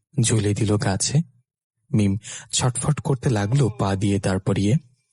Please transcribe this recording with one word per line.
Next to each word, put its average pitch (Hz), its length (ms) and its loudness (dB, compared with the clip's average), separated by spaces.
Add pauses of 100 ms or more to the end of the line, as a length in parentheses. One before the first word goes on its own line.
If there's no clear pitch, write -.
(200)
ঝুলিয়ে 104 340 2
দিল 104 220 0
গাছে। 104 440 0 (720)
মিম 101 220 2 (360)
ছটফট - 480 -2
করতে 143 300 -2
লাগলো 110 380 2
পা 98 280 -2
দিয়ে 98 240 0
দাঁড় 95 180 -2
করিয়ে। 98 360 0 (380)